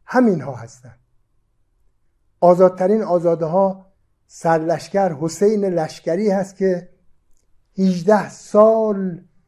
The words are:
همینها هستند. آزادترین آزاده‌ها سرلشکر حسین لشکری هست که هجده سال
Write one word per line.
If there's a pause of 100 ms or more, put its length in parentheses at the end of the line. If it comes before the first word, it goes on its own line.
همینها
هستند. (1400)
آزادترین
آزاده‌ها (420)
سرلشکر
حسین
لشکری
هست
که (880)
هجده
سال (260)